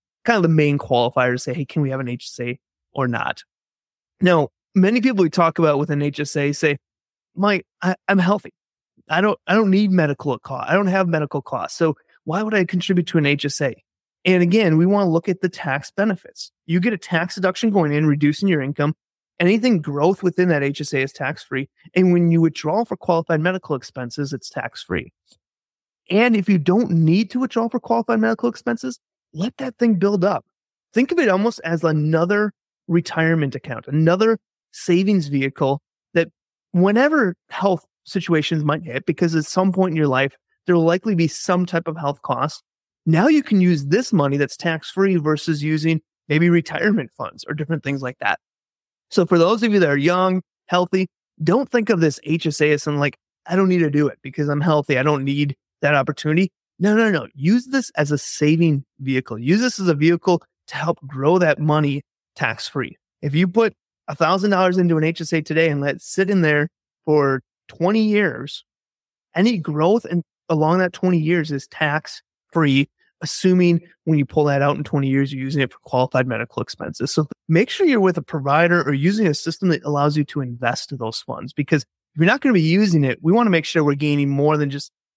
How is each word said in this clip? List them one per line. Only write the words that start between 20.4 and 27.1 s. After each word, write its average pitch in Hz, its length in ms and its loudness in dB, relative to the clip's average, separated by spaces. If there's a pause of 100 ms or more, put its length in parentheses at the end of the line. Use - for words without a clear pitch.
that 147 140 2
H 143 160 -4
S 151 140 -8
A 135 80 0
is 139 100 -4
tax-free. 135 560 -8 (260)
And 185 200 4
when 170 180 4
you 165 80 4
withdraw 165 460 0
for 196 100 -8
qualified 165 460 -2
medical 180 340 -4
expenses, 131 560 -8
it's - 180 -10
tax-free. - 600 -8 (1000)
And 226 260 2
if 196 120 0
you 202 100 4
don't 180 340 0
need 170 400 2